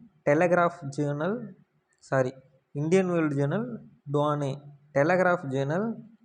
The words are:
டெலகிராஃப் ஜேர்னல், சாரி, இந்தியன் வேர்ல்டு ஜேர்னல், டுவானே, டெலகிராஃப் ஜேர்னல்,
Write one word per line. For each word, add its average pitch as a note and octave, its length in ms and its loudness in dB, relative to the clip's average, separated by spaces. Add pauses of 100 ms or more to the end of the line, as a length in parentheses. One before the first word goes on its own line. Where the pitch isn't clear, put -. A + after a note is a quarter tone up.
(260)
டெலகிராஃப் E3+ 560 2 (160)
ஜேர்னல், D3+ 400 -2 (600)
சாரி, C3 340 -2 (380)
இந்தியன் F3 380 2
வேர்ல்டு D#3 260 0
ஜேர்னல், G3+ 420 -2 (360)
டுவானே, D3 480 0 (320)
டெலகிராஃப் F3 560 2
ஜேர்னல், D3+ 440 -2 (320)